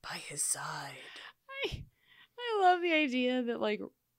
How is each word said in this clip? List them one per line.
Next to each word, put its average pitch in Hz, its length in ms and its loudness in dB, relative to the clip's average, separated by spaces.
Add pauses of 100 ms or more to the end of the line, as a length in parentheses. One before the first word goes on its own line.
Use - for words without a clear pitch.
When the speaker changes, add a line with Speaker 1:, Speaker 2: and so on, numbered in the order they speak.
Speaker 1:
by - 140 -8
his - 280 -6
side. - 500 -4 (720)
Speaker 2:
I, - 180 -6 (560)
I 453 220 0
love 359 200 8
the 349 120 2
idea 254 500 4
that, 233 160 -2
like, 208 220 0 (380)